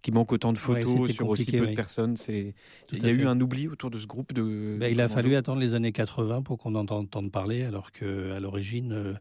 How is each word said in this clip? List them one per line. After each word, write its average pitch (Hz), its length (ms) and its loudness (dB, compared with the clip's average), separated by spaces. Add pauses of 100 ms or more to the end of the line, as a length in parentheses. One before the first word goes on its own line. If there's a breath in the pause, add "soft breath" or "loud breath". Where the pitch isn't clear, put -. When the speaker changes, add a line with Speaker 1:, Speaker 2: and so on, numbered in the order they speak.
Speaker 1:
qui - 80 -2
manque 113 200 4
autant 117 220 2
de 110 60 0
Speaker 2:
Ouais, 123 240 0
Speaker 1:
photos 123 240 4
Speaker 2:
c'était 120 80 0
Speaker 1:
sur 110 160 0
aussi 107 160 2
Speaker 2:
compliqué, 120 120 2
Speaker 1:
peu 117 60 4
de 110 60 0
Speaker 2:
oui. 104 60 -2
Speaker 1:
personnes. 113 420 -2
C'est, 101 360 -4 (320 loud breath)
Speaker 2:
Tout - 100 -6
Speaker 1:
il 107 80 -4
y - 20 4
Speaker 2:
à - 20 6
Speaker 1:
a 120 40 6
eu 127 80 4
Speaker 2:
fait. 139 60 4
Speaker 1:
un 127 140 4
oubli 127 260 0
autour 135 240 -8
de 117 80 -8
ce 107 80 -10
groupe 123 280 -10
de 107 440 -2
Speaker 2:
Ben, 120 140 2
il 120 80 4
a 120 40 6
Speaker 1:
commandos. 110 100 0
Speaker 2:
fallu 127 220 4
attendre 135 240 0
les 120 120 2
années 117 200 2
quatre-vingts 113 500 -2
pour 127 160 -4
qu'on 110 160 -4
en 107 100 0
entende 101 480 -4
parler, 110 320 -2
alors 101 280 -6
que, 95 400 -4
à 98 80 -6
l'origine, 101 520 -4
euh, 101 280 -4